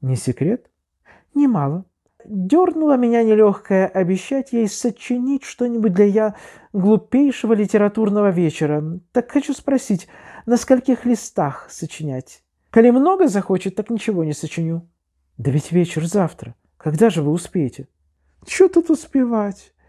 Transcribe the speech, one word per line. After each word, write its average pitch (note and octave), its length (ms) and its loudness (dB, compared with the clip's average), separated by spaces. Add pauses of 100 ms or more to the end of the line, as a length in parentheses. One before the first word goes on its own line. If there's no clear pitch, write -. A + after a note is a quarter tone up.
Не C3 160 -2
секрет?» D3+ 540 -4 (640)
«Немало. F#3+ 500 0 (400)
Дёрнуло D4 720 0
меня A#3 260 2
нелёгкое G#3 640 2
обещать F#3+ 640 -2
ей A#3 160 0
сочинить B3 760 -4
что-нибудь A#3 480 -2
для G3 120 4
я G#3 300 2 (380)
глупейшего A3 800 2
литературного G#3 800 0
вечера. D#3+ 680 -2 (120)
Так A#3+ 180 -2
хочу C#4 240 -2
спросить, - 540 -4 (380)
на A#3 100 2
скольких B3+ 480 0
листах F#3+ 640 -4
сочинять? D3 720 -10 (280)
Коли A#3 200 6
много D#4+ 380 2
захочет, F#3+ 460 -2
так G#3+ 160 -8
ничего G3+ 340 -2
не D3+ 80 -4
сочиню». E3 560 -6 (500)
«Да B2 120 -2
ведь D3 220 -2
вечер E3+ 340 0
завтра. E3+ 480 -4 (220)
Когда D#3+ 340 2
же E3 120 -2
вы D3 100 0
успеете?» D#3+ 560 -6 (580)
«Чё - 220 2
тут E4+ 220 0
успевать? A#3 800 -4 (160)